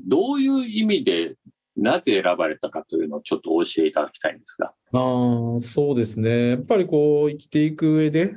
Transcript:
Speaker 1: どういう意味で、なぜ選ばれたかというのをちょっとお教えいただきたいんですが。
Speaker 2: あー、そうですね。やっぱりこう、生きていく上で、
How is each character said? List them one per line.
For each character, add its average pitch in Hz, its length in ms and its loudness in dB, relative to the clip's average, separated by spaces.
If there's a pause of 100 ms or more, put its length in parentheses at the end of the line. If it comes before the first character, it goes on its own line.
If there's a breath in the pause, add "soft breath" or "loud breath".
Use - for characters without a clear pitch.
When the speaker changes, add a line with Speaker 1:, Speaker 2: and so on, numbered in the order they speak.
Speaker 1:
ど 220 280 2
う 277 60 0
い 269 80 2
う 269 180 0
意 220 180 -2
味 190 200 0
で、 85 320 -2 (380)
な 131 260 0
ぜ 101 220 0
選 90 140 0
ば 85 120 0
れ 76 100 -6
た - 100 -6
か - 140 -10
と - 160 -6
い 82 80 -2
う - 20 -6
の 73 100 -8
を - 40 -18
ち - 100 -8
ょ 80 40 0
っ - 40 -4
と 82 140 -2
お 85 100 2
教 - 180 -2
え 78 40 4
い 78 60 -2
た 76 100 0
だ 73 80 -6
き - 80 -20
た 80 100 -4
い 78 60 -8
ん 78 40 -20
で - 80 -20
す - 100 -20
が。 - 180 -6 (180)
Speaker 2:
あ 123 60 2
ー、 123 640 0
そ 143 320 -2
う 127 40 -2
で 117 80 2
す 110 160 -6
ね。 120 300 2
や 127 60 0
っ - 100 -2
ぱ 226 100 2
り 190 100 2
こ 147 380 2
う、 147 60 2
生 147 80 -6
き - 80 -20
て 151 180 0
い 156 100 -2
く 156 200 2
上 156 160 2
で、 165 260 0